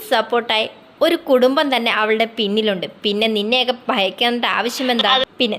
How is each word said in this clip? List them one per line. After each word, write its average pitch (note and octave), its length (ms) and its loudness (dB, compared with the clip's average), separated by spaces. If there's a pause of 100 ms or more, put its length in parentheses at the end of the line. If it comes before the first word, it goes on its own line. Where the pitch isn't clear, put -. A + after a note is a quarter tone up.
സപ്പോർട്ടായി A3+ 600 0 (340)
ഒരു E4+ 160 2 (100)
കുടുംബം C4+ 420 4
തന്നെ A#3 220 0
അവളുടെ A3 440 2
പിന്നിലുണ്ട്. G3+ 520 0 (140)
പിന്നെ G#3 260 0
നിന്നെയൊക്കെ A#3+ 480 0 (120)
ഭയക്കേണ്ട A#3+ 580 -2 (100)
ആവശ്യമെന്താ? A#3 580 -2 (240)
പിന്നെ A3 220 -2